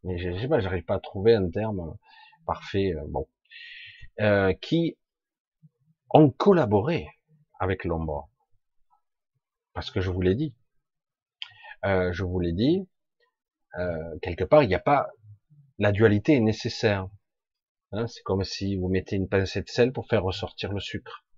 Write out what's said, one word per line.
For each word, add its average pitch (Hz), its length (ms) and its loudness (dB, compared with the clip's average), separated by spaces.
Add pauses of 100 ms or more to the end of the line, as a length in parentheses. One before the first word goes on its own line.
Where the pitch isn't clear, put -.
Mais 90 160 -6
je, 90 140 -4
je 92 80 -6
sais 131 80 -4
pas, 156 100 2
j'arrive 92 260 -4
pas 101 120 -2
à 95 40 -4
trouver 107 340 2
un 95 140 2
terme 98 480 -4 (480)
parfait, - 480 -2
euh, 76 140 -6
bon. 73 220 -6 (920)
Euh, 101 340 4
qui 165 440 -2 (1120)
ont 147 200 8
collaboré 123 800 2 (500)
avec 95 260 -2
l'ombre. 80 460 -4 (1400)
Parce - 160 -8
que 101 100 -4
je 92 100 -2
vous 92 100 -4
l'ai 92 140 4
dit. 147 200 -4 (1300)
Euh, 92 280 0
je 87 120 -4
vous 90 160 -4
l'ai 87 120 0
dit, 151 360 0 (920)
euh, 82 440 -6
quelque 90 220 -4
part, 151 180 8
il 117 60 2
n'y 92 60 2
a 87 60 0
pas, 139 300 0 (680)
la 104 140 2
dualité 104 420 4
est 127 60 4
nécessaire. 107 680 0 (840)
Hein, 107 140 -4
c'est - 160 -14
comme 95 220 0
si 98 320 -4
vous 92 120 -2
mettez 95 280 0
une 95 120 -2
pincée 98 340 0
de - 60 -10
sel 127 240 2
pour 120 160 -10
faire 107 140 0
ressortir - 500 -6
le 98 80 -4
sucre. - 460 -12 (120)